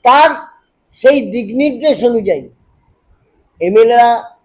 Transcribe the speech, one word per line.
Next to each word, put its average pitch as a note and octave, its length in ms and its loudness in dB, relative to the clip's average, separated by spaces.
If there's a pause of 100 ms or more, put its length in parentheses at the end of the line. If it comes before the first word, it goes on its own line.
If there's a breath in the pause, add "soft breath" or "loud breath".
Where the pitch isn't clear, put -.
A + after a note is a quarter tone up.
তার C#4+ 240 4 (680)
সেই C#4 220 2 (120)
দিক A3+ 240 -8
নির্দেশ C#4 480 -2
অনুযায়ী G3 420 -2 (1160)
এমএলএরা A3+ 500 2 (340)